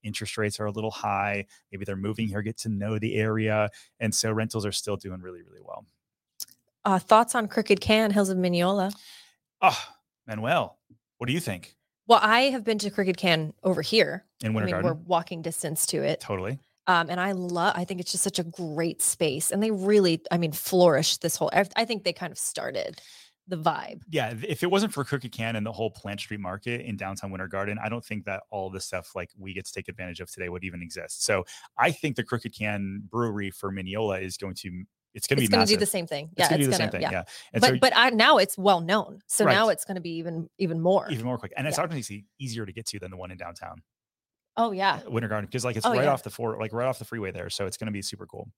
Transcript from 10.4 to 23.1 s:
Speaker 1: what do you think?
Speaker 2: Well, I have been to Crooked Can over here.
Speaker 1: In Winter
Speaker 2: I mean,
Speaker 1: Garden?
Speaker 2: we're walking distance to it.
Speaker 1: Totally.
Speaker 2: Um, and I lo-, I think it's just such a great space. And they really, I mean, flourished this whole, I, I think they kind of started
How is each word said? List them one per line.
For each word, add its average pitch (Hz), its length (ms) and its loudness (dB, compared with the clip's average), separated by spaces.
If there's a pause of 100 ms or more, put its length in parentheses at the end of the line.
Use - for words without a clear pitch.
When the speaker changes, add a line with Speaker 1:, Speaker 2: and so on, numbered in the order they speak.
Speaker 1:
what 120 100 -6
do 127 60 0
you 170 60 0
think? 95 360 -8 (320)
Speaker 2:
Well, 226 140 10
I 220 280 6
have 254 140 -4
been 214 160 0
to 202 100 -4
Crooked 190 280 0
Can 160 360 2 (100)
over 175 180 2
here. 165 440 2 (180)
Speaker 1:
In 110 100 2
Winter 110 120 2
Speaker 2:
I - 0 -
mean, 180 100 0
Speaker 1:
Garden? 170 160 2
Speaker 2:
we're - 20 0
walking 170 480 -2
distance 160 460 -2
to 139 160 -2
it. - 160 0
Speaker 1:
Totally. 104 400 -4 (280)
Speaker 2:
Um, 170 220 4
and 180 100 -2
I 190 140 0
lo-, 180 420 0
I 180 100 -2
think 180 160 -6
it's - 100 -6
just - 120 0
such 190 160 -2
a 175 40 0
great 165 580 -4
space. 156 500 0
And 196 120 0
they 220 80 2
really, 190 500 4 (100)
I 170 60 2
mean, 170 160 0
flourished 165 680 4
this 165 160 0
whole, - 160 0
I, 196 120 4 (100)
I 226 100 2
think 220 180 -4
they 175 100 -2
kind 170 180 -8
of - 80 -16
started - 640 -6 (460)